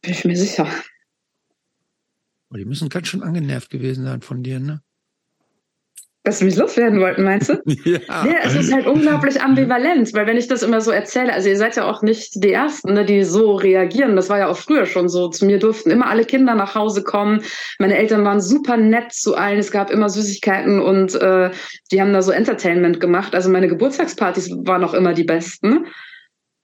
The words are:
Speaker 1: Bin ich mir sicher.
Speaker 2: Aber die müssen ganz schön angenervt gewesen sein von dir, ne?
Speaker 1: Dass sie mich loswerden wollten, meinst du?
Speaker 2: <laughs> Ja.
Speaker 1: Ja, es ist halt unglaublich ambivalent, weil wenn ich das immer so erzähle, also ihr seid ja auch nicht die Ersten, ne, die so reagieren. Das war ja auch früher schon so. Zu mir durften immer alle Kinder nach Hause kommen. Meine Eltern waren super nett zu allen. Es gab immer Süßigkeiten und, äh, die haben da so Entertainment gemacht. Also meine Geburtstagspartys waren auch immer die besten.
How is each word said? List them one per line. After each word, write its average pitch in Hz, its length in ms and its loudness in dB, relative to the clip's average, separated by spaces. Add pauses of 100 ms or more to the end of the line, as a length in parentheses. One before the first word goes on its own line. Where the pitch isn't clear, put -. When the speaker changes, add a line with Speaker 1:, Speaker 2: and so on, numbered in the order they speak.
Speaker 1:
Bin 185 80 -8
ich 170 120 -6
mir 175 140 0
sicher. 180 300 -2 (1800)
Speaker 2:
Aber 120 80 -14
die 95 60 -12
müssen 143 240 -8
ganz 175 180 -8
schön - 160 -8
angenervt 147 480 -6
gewesen 131 340 -6
sein 127 160 -8
von 127 220 -12
dir, 131 160 -8
ne? 147 240 -8 (1400)
Speaker 1:
Dass 202 160 -2
sie 185 60 2
mich 185 100 2
loswerden 233 460 2
wollten, 185 220 0
meinst 196 260 0
du? - 160 0
Speaker 2:
<laughs> 147 200 -2
Ja. 170 140 0 (260)
Speaker 1:
Ja, 320 180 2
es - 120 0
ist - 180 0
halt 269 140 0
unglaublich 285 560 2
ambivalent, 262 720 2
weil 214 120 0
wenn 226 120 0
ich 240 100 -2
das 247 160 -2
immer 226 180 2
so 220 80 -2
erzähle, 247 420 -2
also 190 180 0
ihr 196 80 2
seid 220 180 0
ja 202 120 -2
auch - 140 -6
nicht 214 420 -2
die 196 80 4
Ersten, 247 420 0
ne, 208 120 2
die 196 180 4
so 202 320 4
reagieren. 190 600 2
Das 185 140 2
war 202 100 2
ja 185 80 2
auch 180 100 -2
früher 277 300 0
schon 180 200 0
so. 175 220 0
Zu 196 160 -2
mir 202 140 4
durften 220 320 2
immer 240 160 2
alle 226 180 2
Kinder 262 300 2
nach 196 180 -2
Hause 208 300 -2
kommen. 208 400 0 (340)
Meine 196 200 2
Eltern 214 260 2
waren 202 180 2
super 240 340 0
nett 226 380 2
zu - 220 -2
allen. 202 240 -2
Es 202 100 -4
gab 202 220 -2
immer 208 180 0
Süßigkeiten 196 680 -2
und, 190 340 2
äh, 185 380 2 (400)
die 196 100 2
haben 202 120 2
da 190 100 2
so 185 80 0
Entertainment 175 680 0
gemacht. 180 360 0
Also 185 160 2
meine 185 160 4
Geburtstagspartys 185 840 -2 (160)
waren 180 180 0
auch 170 120 -4
immer 180 180 2
die 160 120 0
besten. 170 600 0 (800)